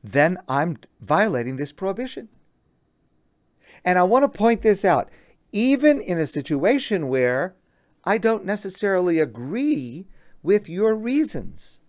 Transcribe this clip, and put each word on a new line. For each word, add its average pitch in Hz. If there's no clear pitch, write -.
then 143
I'm 147
violating 131
this 143
prohibition. 220
And 180
I 180
want 233
to -
point 233
this 208
out, 156
even 269
in 175
a 156
situation 170
where 131
I 202
don't 226
necessarily 185
agree 147
with 202
your 214
reasons. 220